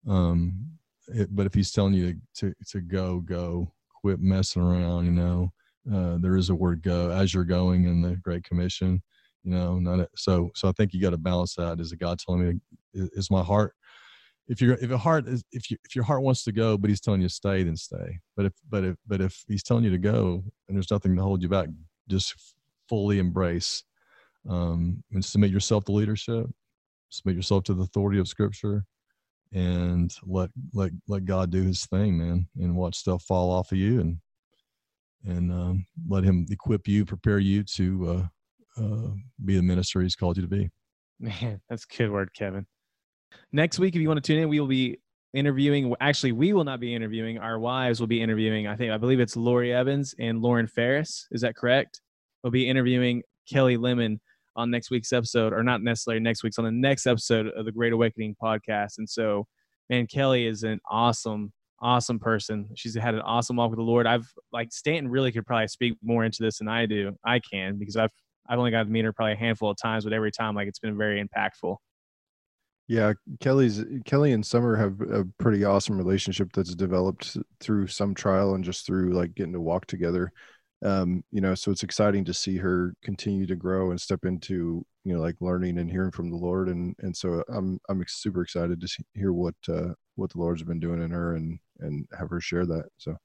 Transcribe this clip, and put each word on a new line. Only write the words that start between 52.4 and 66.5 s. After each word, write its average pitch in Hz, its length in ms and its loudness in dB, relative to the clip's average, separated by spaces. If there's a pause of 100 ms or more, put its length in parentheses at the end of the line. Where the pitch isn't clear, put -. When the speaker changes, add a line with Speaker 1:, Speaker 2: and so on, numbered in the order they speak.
Speaker 2:
We'll 120 80 -2
be 127 180 2
interviewing 123 540 2 (280)
Kelly 127 260 4
Lemon 117 440 0 (340)
on 117 160 -2
next 120 180 -4
week's 123 240 -2
episode, 117 400 2
or 113 100 0
not 120 200 2
necessarily 117 360 -2
next 113 240 0
week's, 110 140 -2
on 113 80 0
the 110 60 0
next 131 340 2
episode 113 420 2
of 107 180 -8
the 113 60 -4
Great 117 220 0
Awakening 110 480 0
podcast. 107 560 -4
And 110 100 -8
so, 107 380 -2 (440)
man, 123 180 0
Kelly 131 400 2
is 110 160 -4
an 110 160 -2 (100)
awesome, 110 640 0 (280)
awesome 120 380 2
person. 104 580 -2
She's 113 200 -10
had 113 180 0
an 110 80 -2
awesome 120 340 -2
walk 117 140 2
with 113 80 -4
the 113 60 -4
Lord. 117 240 4
I've, 117 200 2 (240)
like, 117 200 -6
Stanton 147 400 -2
really 131 200 2
could 110 140 -4
probably 110 220 0
speak 120 340 -2
more 113 240 2
into 110 160 -2
this 113 160 0